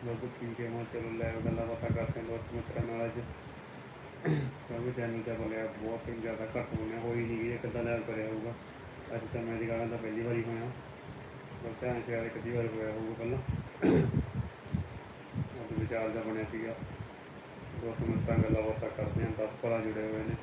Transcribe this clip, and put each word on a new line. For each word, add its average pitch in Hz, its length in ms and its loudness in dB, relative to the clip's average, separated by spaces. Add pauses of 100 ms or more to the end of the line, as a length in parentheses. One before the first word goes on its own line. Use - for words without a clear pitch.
ਦੁੱਧ 117 220 -2 (140)
ਪੀ 117 140 -2
ਕੇ 117 140 -2
ਮੈਂ 117 160 0
ਕਿਹਾ 117 180 -2
ਚਲੋ 113 160 -2
ਲਾਈਵ 113 260 0
ਗੱਲਾਂ 113 220 2
ਬਾਤਾਂ 117 240 0
ਕਰਦੇ 117 300 2
ਹਾਂ 113 60 -4
ਦੋਸਤ 117 280 -4
ਮਿੱਤਰਾਂ 117 280 -2
ਨਾਲ 117 240 0
ਅੱਜ। 117 140 -2 (1500)
ਕਿਉਂਕਿ 120 280 -2
ਚੈਨਲ 117 260 0
'ਤੇ 117 80 -2
ਆਪਾਂ 110 160 0
ਲਾਈਵ 110 200 0
ਬਹੁਤ 110 420 -4
ਹੀ 117 60 -2
ਜ਼ਿਆਦਾ 113 300 -2
ਘੱਟ 113 120 -4
ਹੁੰਦੇ 110 380 0
ਹਾਂ, 113 80 -2
ਹੋ 117 120 2
ਹੀ 117 100 4
ਨਹੀਂ 113 140 0
ਗਈ, 117 160 2
ਇੱਕ 117 100 -4
ਅੱਧਾ 117 180 0
ਲਾਈਵ 117 200 2
ਕਰਿਆ 110 260 0
ਹੋਊਗਾ। 110 240 -2 (640)
ਅੱਜ 123 60 0 (120)
ਤਾਂ 120 100 0
ਮੈਂ 117 160 0
ਦੀ 113 100 2
ਗਾਲਾਂ 117 180 2
ਤਾਂ 113 120 0
ਪਹਿਲੀ 113 240 0
ਵਾਰੀ 117 220 4
ਹੋਇਆ। 117 260 0 (960)
ਪਰ 117 60 -2 (100)
ਧਿਆਨ 123 220 2
ਸ਼ਾਇਦ 113 240 0
ਇੱਕ 110 100 -4
ਅੱਧੀ 113 140 -2
ਵਾਰ 117 160 4
ਹੋਇਆ 110 260 0
ਹੋਊਗਾ 113 260 -2
ਪਹਿਲਾਂ। 120 200 0 (2250)
ਅੱਜ - 80 -4
ਵਿਚਾਰ 110 380 2
ਜਿਹਾ 113 120 0
ਬਣਿਆ 110 220 0
ਸੀਗਾ, 113 300 -2 (1080)
ਦੋਸਤ 117 200 -2
ਮਿੱਤਰਾਂ 113 380 6
ਗੱਲਾਂ 110 240 8
ਬਾਤਾਂ 110 260 2
ਕਰਦੇ 107 360 2
ਹਾਂ, 110 60 0
ਦਸ 110 200 2 (120)
ਭਰਾ 117 160 4
ਜੁੜੇ 110 220 0
ਹੋਏ 107 120 0
ਨੇ। 110 300 0